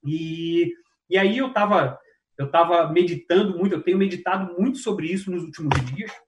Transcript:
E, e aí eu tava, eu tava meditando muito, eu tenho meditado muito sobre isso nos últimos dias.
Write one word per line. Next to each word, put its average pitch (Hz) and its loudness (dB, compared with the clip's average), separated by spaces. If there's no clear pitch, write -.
E, 165 -2
e 185 2
aí 202 2
eu 254 -2
tava, 202 2
eu 139 -6
tava 170 4
meditando 175 2
muito, 190 0
eu - -6
tenho 190 2
meditado 185 -2
muito 254 0
sobre 175 -4
isso 190 -4
nos 175 -4
últimos 147 -2
dias. 220 -10